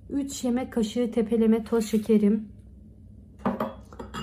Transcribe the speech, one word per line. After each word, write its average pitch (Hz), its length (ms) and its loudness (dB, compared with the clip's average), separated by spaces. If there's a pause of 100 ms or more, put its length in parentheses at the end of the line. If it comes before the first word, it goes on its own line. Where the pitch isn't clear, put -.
(100)
üç 277 340 -4
yemek 247 280 -2
kaşığı 233 400 0
tepeleme 226 520 4
toz 226 220 0
şekerim, 214 640 2 (1700)